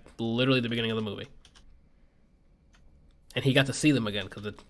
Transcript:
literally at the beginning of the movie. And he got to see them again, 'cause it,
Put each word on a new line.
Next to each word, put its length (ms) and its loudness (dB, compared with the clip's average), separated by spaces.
literally 400 2
at 40 0
the 60 -4
beginning 220 -2
of 60 -2
the 60 -2
movie. 240 -8
And 100 -2
he 80 4
got 140 4
to 60 -4
see 180 4
them 160 0
again, 220 -4
'cause 160 -14
it, 240 -10